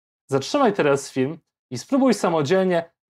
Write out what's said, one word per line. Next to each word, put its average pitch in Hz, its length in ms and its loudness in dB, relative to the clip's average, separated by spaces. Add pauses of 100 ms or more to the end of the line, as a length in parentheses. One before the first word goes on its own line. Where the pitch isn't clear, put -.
(300)
Zatrzymaj 202 420 0
teraz 143 380 0
film 139 280 -4 (320)
i 123 80 -8
spróbuj 262 360 0
samodzielnie 170 760 0 (200)